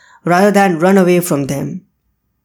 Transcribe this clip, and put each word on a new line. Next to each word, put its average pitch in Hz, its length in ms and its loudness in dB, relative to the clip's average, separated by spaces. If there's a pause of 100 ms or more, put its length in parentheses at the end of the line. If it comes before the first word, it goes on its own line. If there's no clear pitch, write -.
(220)
rather 180 280 2
than 196 280 0
run 190 200 2
away 180 220 2
from 143 260 -4
them. 147 400 -10 (580)